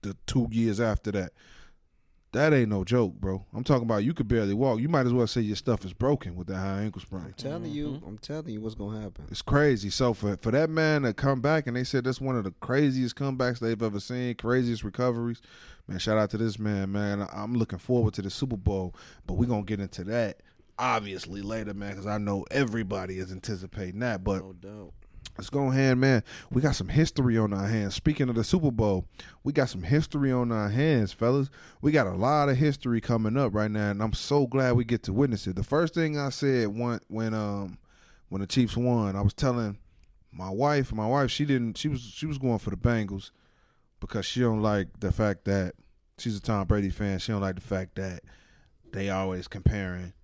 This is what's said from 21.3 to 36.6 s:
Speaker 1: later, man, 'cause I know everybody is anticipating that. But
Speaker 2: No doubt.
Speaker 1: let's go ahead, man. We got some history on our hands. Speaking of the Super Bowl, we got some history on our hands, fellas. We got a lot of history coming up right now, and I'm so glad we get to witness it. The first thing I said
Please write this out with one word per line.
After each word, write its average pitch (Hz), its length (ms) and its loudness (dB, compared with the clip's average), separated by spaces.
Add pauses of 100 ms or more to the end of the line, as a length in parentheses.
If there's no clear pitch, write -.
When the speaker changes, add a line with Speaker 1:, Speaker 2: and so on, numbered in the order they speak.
Speaker 1:
later, 104 320 -6
man, 101 240 -8
'cause 98 100 -8
I 104 100 -2
know 101 320 -2
everybody 98 680 -2
is 92 140 -8
anticipating 95 680 -8
that. 113 240 -4
But 98 180 -2
Speaker 2:
No 95 120 -14
doubt. 95 400 -18 (440)
Speaker 1:
let's - 140 -12
go 139 180 2
ahead, 131 300 6
man. 131 240 6 (260)
We - 120 2
got 143 140 4
some 95 120 -4
history 135 500 4
on 107 160 2
our 98 140 0
hands. 104 260 0
Speaking 147 360 0
of 120 60 0
the 113 80 2
Super 160 280 2
Bowl, 104 340 2 (380)
we 143 100 -2
got 143 160 2
some 92 140 -8
history 139 480 2
on 123 200 0
our 107 180 0
hands, 123 440 2
fellas. 135 380 2 (300)
We 147 100 4
got 139 160 4
a 90 80 -4
lot 143 340 2
of 131 80 2
history 131 420 2
coming 113 380 0
up 127 160 0
right 107 160 2
now, 107 220 0
and 101 100 -2
I'm 110 120 0
so 143 340 2
glad 127 280 2
we 120 80 6
get 113 200 4
to 92 100 -2
witness 120 320 2
it. 92 100 -2
The 95 80 -2
first 160 300 2
thing 156 240 0
I 143 120 -2
said 127 460 2